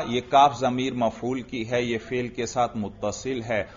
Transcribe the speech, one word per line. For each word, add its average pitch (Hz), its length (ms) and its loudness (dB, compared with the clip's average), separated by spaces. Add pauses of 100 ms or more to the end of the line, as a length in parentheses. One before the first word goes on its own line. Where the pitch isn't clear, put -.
ये 120 140 0
काफ 139 380 6
ज़मीर 127 360 0
मफऊल 120 460 0
की 117 220 -6
है, 123 200 0
ये 117 140 0
फेल 123 300 -4
के 117 180 -6
साथ 120 300 0
मुत्तसिल 107 640 -4
है, 110 240 -2 (100)